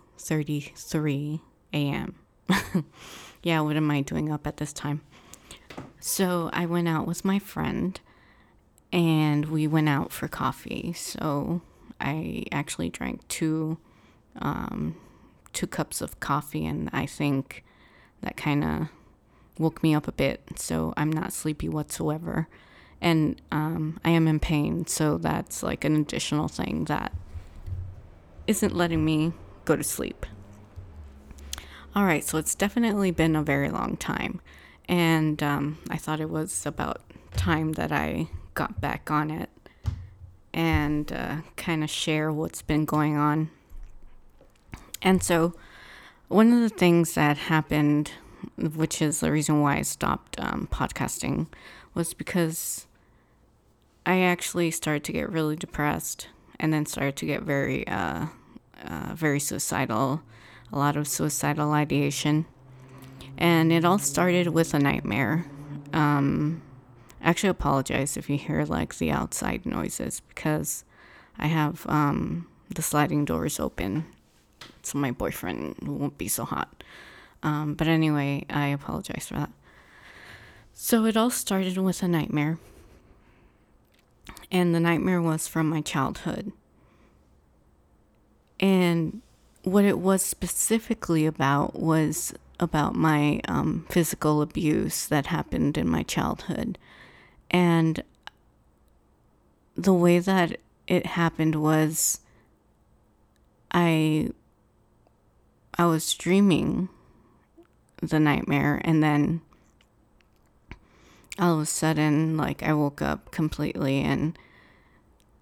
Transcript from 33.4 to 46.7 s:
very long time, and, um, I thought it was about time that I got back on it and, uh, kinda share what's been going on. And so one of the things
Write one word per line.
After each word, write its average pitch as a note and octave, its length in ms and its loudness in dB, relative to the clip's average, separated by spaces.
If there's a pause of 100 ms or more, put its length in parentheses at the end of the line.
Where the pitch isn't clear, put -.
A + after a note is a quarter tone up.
very C#3+ 280 0
long - 260 -4
time, - 460 -6 (480)
and, D#3+ 520 2
um, D3 360 -2 (120)
I - 60 -4
thought D#3 240 -4
it D#3 100 -4
was D#3 360 -4
about - 360 -6 (360)
time D#3+ 360 2
that D3+ 200 -2
I D#3 340 -2 (280)
got - 260 -4
back - 280 -6
on D3+ 220 0
it D#3+ 180 -8 (1040)
and, D3+ 600 0
uh, - 240 -6 (180)
kinda D#3 320 -2
share D#3 420 -2
what's D#3 320 -4
been D3+ 220 0
going D3+ 320 2
on. D3+ 360 2 (1500)
And F#3+ 200 6
so E3+ 320 2 (760)
one A3+ 220 8
of A#3+ 100 6
the A3+ 80 2
things E3+ 440 4